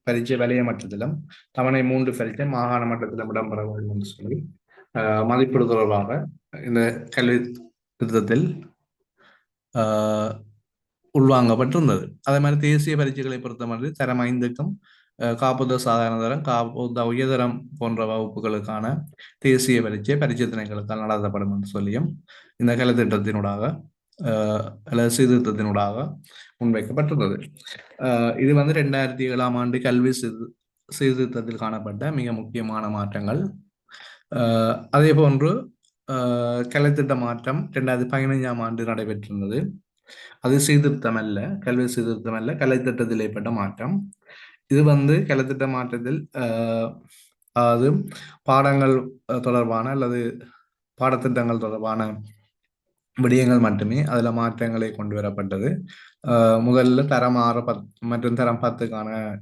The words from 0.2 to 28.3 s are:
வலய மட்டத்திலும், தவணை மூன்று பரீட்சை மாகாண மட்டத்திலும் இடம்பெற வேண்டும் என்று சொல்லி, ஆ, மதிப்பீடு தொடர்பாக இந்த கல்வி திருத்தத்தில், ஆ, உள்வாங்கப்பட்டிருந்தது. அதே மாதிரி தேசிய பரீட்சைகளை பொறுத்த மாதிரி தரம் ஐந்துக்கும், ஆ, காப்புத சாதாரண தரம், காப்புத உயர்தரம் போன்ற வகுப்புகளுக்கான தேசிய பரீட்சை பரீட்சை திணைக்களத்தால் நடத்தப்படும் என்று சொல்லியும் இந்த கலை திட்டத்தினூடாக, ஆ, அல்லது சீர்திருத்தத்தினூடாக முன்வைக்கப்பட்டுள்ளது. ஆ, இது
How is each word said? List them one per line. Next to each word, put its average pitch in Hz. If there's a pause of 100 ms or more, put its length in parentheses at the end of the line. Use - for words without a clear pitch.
வலய 123
மட்டத்திலும், 110 (240)
தவணை 131
மூன்று 127
பரீட்சை 113
மாகாண 123
மட்டத்திலும் 113
இடம்பெற 107
வேண்டும் 104
என்று 101
சொல்லி, - (520)
ஆ, 110
மதிப்பீடு 123
தொடர்பாக 107 (380)
இந்த 117
கல்வி 120 (520)
திருத்தத்தில், 113 (1120)
ஆ, 107 (800)
உள்வாங்கப்பட்டிருந்தது. 127 (100)
அதே 139
மாதிரி 147
தேசிய 151
பரீட்சைகளை 135
பொறுத்த 120
மாதிரி 117
தரம் 127
ஐந்துக்கும், 123 (420)
ஆ, 117
காப்புத 127
சாதாரண 117
தரம், 131
காப்புத 120
உயர்தரம் 123
போன்ற 113
வகுப்புகளுக்கான 107 (360)
தேசிய 127
பரீட்சை 107
பரீட்சை 123
திணைக்களத்தால் 107
நடத்தப்படும் 104
என்று 101
சொல்லியும் 104 (340)
இந்த 120
கலை 123
திட்டத்தினூடாக, 104 (440)
ஆ, 107 (220)
அல்லது 117
சீர்திருத்தத்தினூடாக 110 (500)
முன்வைக்கப்பட்டுள்ளது. 120 (500)
ஆ, 117
இது 135